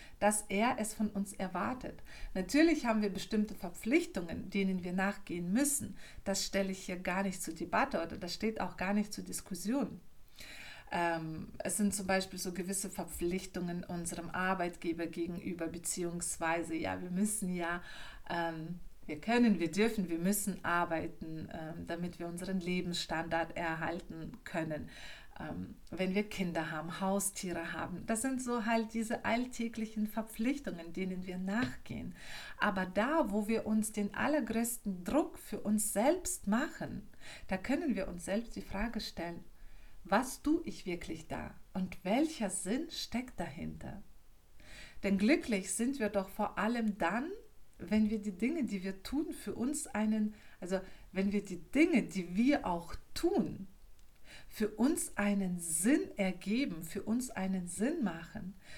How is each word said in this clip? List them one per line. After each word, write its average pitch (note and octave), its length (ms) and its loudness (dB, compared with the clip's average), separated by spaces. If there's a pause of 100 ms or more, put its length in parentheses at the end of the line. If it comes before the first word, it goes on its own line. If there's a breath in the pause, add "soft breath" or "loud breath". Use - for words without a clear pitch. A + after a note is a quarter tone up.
(200 loud breath)
dass G#3 280 4
er G#3 300 4
es G#3+ 160 -2
von G#3 160 2
uns G3 240 -2
erwartet. G#3 680 -2 (300 loud breath)
Natürlich D4 540 6
haben A3 160 4
wir G3+ 80 2
bestimmte G#3 440 0
Verpflichtungen, F#3+ 920 0
denen F#3+ 360 2
wir F3+ 100 -2
nachgehen F#3 580 0
müssen. G#3+ 440 2 (280 loud breath)
Das G3 220 0
stelle G3 260 2
ich F#3+ 60 -6
hier F#3 180 -6
gar F#3 260 0
nicht F#3 200 0
zur - 120 -4
Debatte F3 480 2
oder E3 140 -4
das F3 160 -6
steht A3 300 0
auch - 160 -4
gar G3 160 2
nicht G#3 180 2
zur F#3 120 -6
Diskussion. F#3+ 760 -2 (920 loud breath)
Ähm, E3 580 0 (100)
es - 180 -2
sind G3+ 180 4
zum G3 120 -2
Beispiel F#3+ 320 2
so F3+ 140 -2
gewisse F#3+ 360 -2
Verpflichtungen F3 960 -2
unserem E3+ 460 -4
Arbeitgeber F3 760 0
gegenüber, E3+ 600 -4
beziehungsweise, E3+ 1080 -2
ja, F#3 280 0
wir F3+ 80 -4
müssen F#3 440 2
ja, F3 280 0 (480 loud breath)
ähm, E3 500 -2 (280)
wir D#3 120 -4
können, A#3 380 6
wir E3+ 120 2
dürfen, G3+ 400 4
wir E3 80 0
müssen G3 460 2
arbeiten, E3 880 0
ähm, E3 340 -6
damit F3 320 -4
wir E3+ 100 -4
unseren F#3 320 -2
Lebensstandard E3 960 0
erhalten E3 760 -4 (120)
können. D#3 460 -4 (500 loud breath)
Ähm, F3 360 -6 (140)
wenn F#3 240 0
wir G#3 100 4
Kinder E3 460 -2
haben, D#3+ 300 -4
Haustiere F#3 720 0
haben, E3+ 320 -6
das A3+ 160 0
sind C4 220 0
so A#3+ 240 0
halt A3+ 260 2
diese A3+ 320 -2
alltäglichen A3+ 840 -2
Verpflichtungen, G#3 840 -2
denen F#3 340 -2
wir F3+ 120 -4
nachgehen. A3 760 -2 (440 loud breath)
Aber G3 260 2
da, A#3 460 4
wo G3+ 180 2
wir A3+ 180 2
uns G#3+ 260 2
den G3+ 220 0
allergrößten A3+ 920 0
Druck - 340 2
für - 220 -8
uns G#3+ 340 2
selbst C#4+ 520 4
machen, A3+ 600 0 (380 loud breath)
da F#3+ 100 -2
können C#4 400 2
wir F#3+ 120 -2
uns F3 180 -8
selbst G#3+ 300 0
die F#3+ 60 -6
Frage A3 380 -2
stellen, E3+ 420 -6 (640 soft breath)
„Was - 380 4
tue D#4 240 4
ich - 180 -8
wirklich E3+ 440 -6
da - 260 -6 (180)
und F#3 320 -2
welcher A3+ 460 2
Sinn C4+ 400 -2
steckt - 500 -4
dahinter?“ D#3 640 -6 (1000 loud breath)
Denn G3 140 4
glücklich G#3+ 560 4
sind A#3+ 260 2
wir G#3 120 2
doch G3 180 2
vor - 300 0
allem A3 400 2
dann, A3+ 320 2 (480)
wenn G#3 320 4
wir A3 100 0
die G3+ 160 -4
Dinge, C#4 280 2
die G3+ 180 -2
wir F#3+ 200 -4
tun, D4+ 300 -2
für - 220 -6
uns C4+ 320 0
einen, G#3+ 480 2 (260 loud breath)
also F#3 200 0 (320 loud breath)
wenn G3 200 4
wir G3+ 100 4
die - 280 -6
Dinge, D#4 320 8
die E3+ 340 -2
wir B3 300 6
auch E3+ 280 0 (200)
tun, B3+ 540 2 (800 loud breath)
für G#3+ 200 0
uns - 480 2
einen G3 440 2
Sinn C4 400 4 (160)
ergeben, F#3+ 680 0
für - 200 -6
uns A#3+ 280 0
einen F#3 380 -2
Sinn C#4+ 340 0
machen E3+ 520 -4 (240 loud breath)